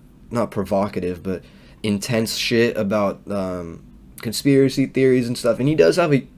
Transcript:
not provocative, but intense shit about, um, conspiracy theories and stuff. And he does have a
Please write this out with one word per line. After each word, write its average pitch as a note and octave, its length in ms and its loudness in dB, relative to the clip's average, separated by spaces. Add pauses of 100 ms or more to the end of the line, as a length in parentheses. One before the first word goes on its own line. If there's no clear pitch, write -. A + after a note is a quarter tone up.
(300)
not A2 220 -4
provocative, F#2+ 720 -2
but F#2 200 -6 (380)
intense A2 540 -2
shit A#2 420 0
about, G2+ 540 -2
um, F2+ 520 -8 (380)
conspiracy C3+ 640 2
theories C3 420 2
and A#2+ 100 -4
stuff. A#2 220 0
And B2+ 80 2
he D#3 80 2
does - 200 4
have E3+ 180 2
a C3 140 2 (100)